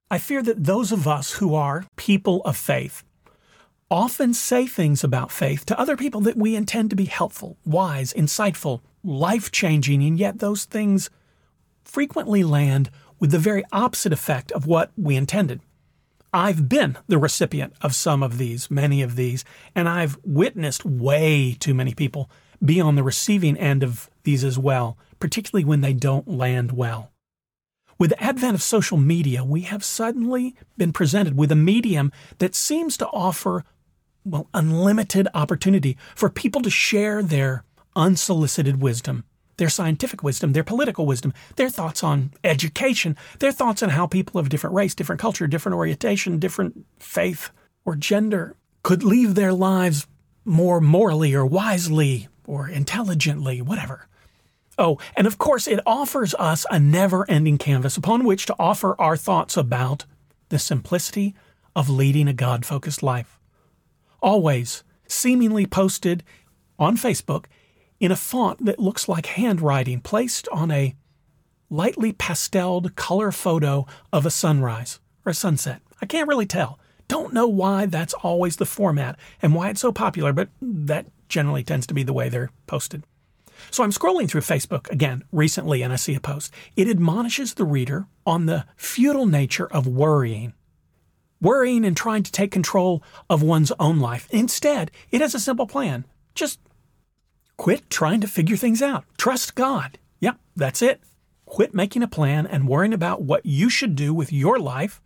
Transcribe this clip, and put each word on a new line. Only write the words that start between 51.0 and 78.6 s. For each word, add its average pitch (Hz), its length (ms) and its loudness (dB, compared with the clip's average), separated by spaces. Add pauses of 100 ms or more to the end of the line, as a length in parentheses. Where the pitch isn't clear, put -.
or 139 120 2
wisely 156 840 0 (180)
or 139 200 -6
intelligently, 147 920 -2
whatever. 147 480 -6 (720)
Oh, 165 200 2 (180)
and 196 100 4
of 220 100 0
course, - 320 2
it 202 180 2
offers 247 520 0
us 160 320 0
a 165 100 4
never-ending 165 760 4
canvas 135 400 0
upon 226 260 2
which 196 220 2
to - 120 -4
offer 185 400 0
our 160 200 2
thoughts 170 380 0
about 127 500 -2 (420)
the 151 100 0
simplicity 180 760 -2 (420)
of 139 140 0
leading 139 360 2
a 143 60 2
God-focused 127 720 -4
life. 127 360 -4 (840)
Always 160 600 2 (240)
seemingly 220 600 2
posted 190 580 0 (540)
on 180 180 2
Facebook - 480 -2 (560)
in 185 100 2
a 185 60 2
font 247 480 -2
that - 160 0
looks - 280 -2
like 170 180 -4
handwriting 143 760 0
placed - 500 -4
on 160 220 -2
a 139 240 0 (720)
lightly 214 420 -2
pasteled 180 840 -2
color 202 340 -2
photo 151 560 0 (260)
of 147 140 2
a - 40 0
sunrise 127 680 -2 (260)
or 190 60 -4
a 165 40 -2
sunset. - 460 -4 (200)
I 208 60 -8
can't 311 200 -2
really 262 200 0
tell. 156 340 -4 (260)
Don't 311 260 -4
know 240 140 2
why 196 400 2
that's 165 280 -4
always 175 420 0
the 190 100 -2